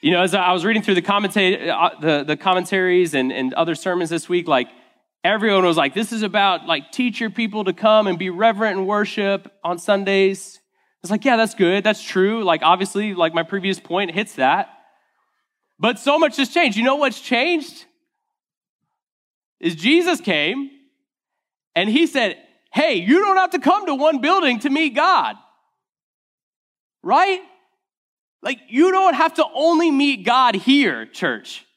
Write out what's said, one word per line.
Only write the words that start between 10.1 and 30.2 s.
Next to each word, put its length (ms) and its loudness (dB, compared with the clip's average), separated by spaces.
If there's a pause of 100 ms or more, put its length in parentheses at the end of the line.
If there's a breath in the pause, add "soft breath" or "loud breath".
It's 80 -10
like, 140 -2
"Yeah, 120 4
that's 180 0
good. 300 2
That's 180 0
true." 400 0
Like, 200 0
obviously, 520 0
like, 180 0
my 120 -2
previous 360 -4
point 300 -4
hits 240 -6
that. 360 0 (1080)
But 200 -2
so 200 2
much 200 0
has 100 -2
changed. 300 0
You 60 -2
know 120 2
what's 240 -4
changed? 640 -4 (1800)
Is 140 -4
Jesus 480 0
came 480 -4 (1040)
and 160 -2
he 160 2
said, 320 -2 (340)
"Hey, 220 0
you 260 2
don't 160 2
have 140 0
to 80 -4
come 260 0
to 100 -2
one 280 0
building 380 2
to 100 -2
meet 240 -2
God." 420 2 (1700)
Right? 380 2 (1000)
Like, 260 -8
you 220 2
don't 240 2
have 200 0
to 100 0 (100)
only 360 2
meet 340 0